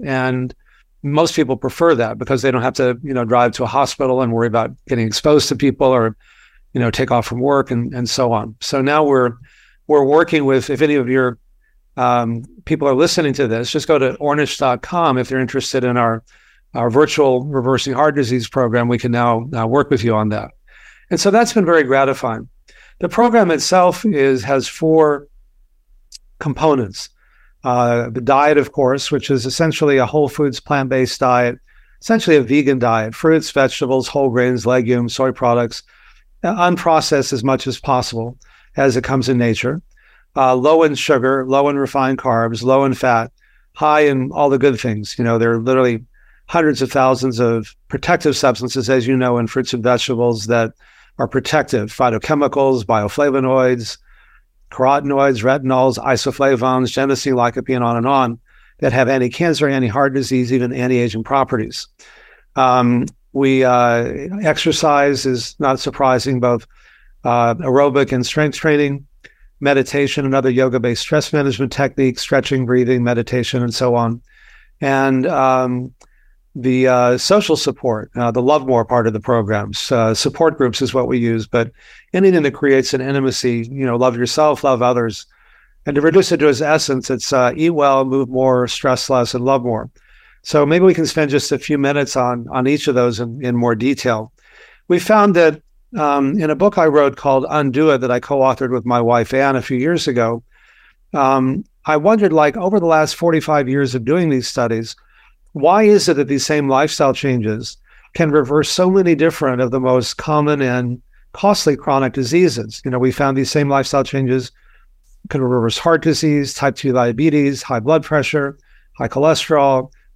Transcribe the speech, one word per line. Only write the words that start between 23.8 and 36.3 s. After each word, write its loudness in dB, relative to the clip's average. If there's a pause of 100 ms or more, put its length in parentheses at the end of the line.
is, 2
has -2
four 2 (1120)
components. -2 (540)
Uh, 0
the -6
diet, 4
of -2
course, 0
which -2
is 0
essentially 0
a 2
whole 0
foods, -2
plant-based -2
diet, 2 (420)
essentially 2
a 4
vegan 2
diet, 0
fruits, 2
vegetables, -2
whole 0
grains, 0
legumes, 0
soy 0
products, -2 (640)